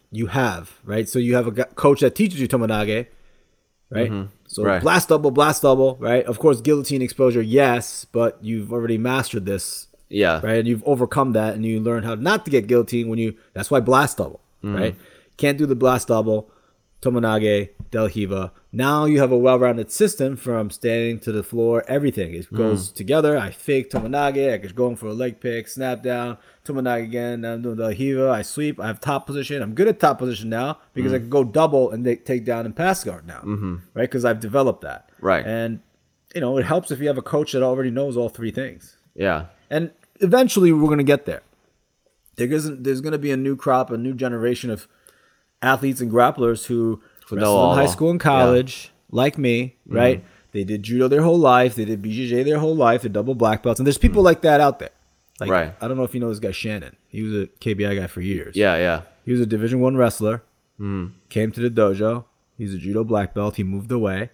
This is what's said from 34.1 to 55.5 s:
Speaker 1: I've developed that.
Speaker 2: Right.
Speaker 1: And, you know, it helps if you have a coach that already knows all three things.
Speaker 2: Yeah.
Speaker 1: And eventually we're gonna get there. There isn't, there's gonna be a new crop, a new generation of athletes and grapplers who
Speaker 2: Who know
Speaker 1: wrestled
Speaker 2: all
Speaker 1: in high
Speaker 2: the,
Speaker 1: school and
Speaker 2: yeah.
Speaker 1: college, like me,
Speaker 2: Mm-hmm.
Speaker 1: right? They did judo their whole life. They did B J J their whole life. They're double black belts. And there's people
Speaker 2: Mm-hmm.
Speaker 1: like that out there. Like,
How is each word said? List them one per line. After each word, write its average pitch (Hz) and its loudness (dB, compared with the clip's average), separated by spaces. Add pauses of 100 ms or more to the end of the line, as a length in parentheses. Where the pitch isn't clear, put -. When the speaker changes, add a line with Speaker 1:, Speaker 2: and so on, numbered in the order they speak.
Speaker 1:
I've 117 2
developed 113 0
that. - -14 (100)
Speaker 2:
Right. 90 0
Speaker 1:
And, 113 -6 (560)
you 175 -4
know, 131 -2
it 131 0
helps 165 -2
if 131 -8
you 147 -2
have 135 0
a 127 -10
coach 147 -2
that 131 2
already 131 0
knows 131 -4
all 120 -2
three 110 -8
things. - -12 (200)
Speaker 2:
Yeah. 85 -2 (240)
Speaker 1:
And 156 -2 (300)
eventually 196 6
we're 156 4
gonna 151 2
get 139 2
there. 73 -8 (920)
There 120 -2
isn't, 151 -4
there's 135 0
gonna 151 -4
be 143 -2
a 135 -2
new 135 -2
crop, 131 0
a 117 -4
new 127 -4
generation 120 -4
of 104 -8 (760)
athletes 131 0
and 120 -4
grapplers 120 2
who 113 -2 (280)
Speaker 2:
Who 107 -6
know 101 0
Speaker 1:
wrestled 104 4
Speaker 2:
all 87 6
Speaker 1:
in - 4
high - 6
Speaker 2:
the, 143 0
Speaker 1:
school 156 0
and 175 0
Speaker 2:
yeah. - -12
Speaker 1:
college, 131 4 (200)
like 131 0
me, 127 0 (120)
Speaker 2:
Mm-hmm. - -4
Speaker 1:
right? 123 4 (280)
They 101 -4
did 104 -6
judo 123 2
their 143 4
whole 170 6
life. 127 6
They 113 -2
did 104 -6
B 107 -6
J 123 -6
J 120 0
their 151 0
whole 160 0
life. 123 4
They're 120 -6
double 107 -2
black 110 0
belts. 117 0
And 131 2
there's 143 2
people - 4
Speaker 2:
Mm-hmm. 185 8
Speaker 1:
like 165 4
that 151 6
out 143 4
there. - -12 (500)
Like, 98 -4